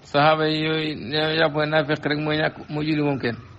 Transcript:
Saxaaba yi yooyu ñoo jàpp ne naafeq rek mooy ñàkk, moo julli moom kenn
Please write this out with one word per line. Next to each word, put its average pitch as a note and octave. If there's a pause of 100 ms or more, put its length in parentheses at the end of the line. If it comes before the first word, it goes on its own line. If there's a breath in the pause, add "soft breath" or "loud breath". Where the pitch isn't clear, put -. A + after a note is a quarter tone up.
Saxaaba D#3
yi D#3
yooyu D#3
ñoo D#3
jàpp D#3+
ne D3+
naafeq D3+
rek D3
mooy D3+
ñàkk, D3+ (140)
moo D3+
julli D3+
moom C#3+
kenn A#2 (220)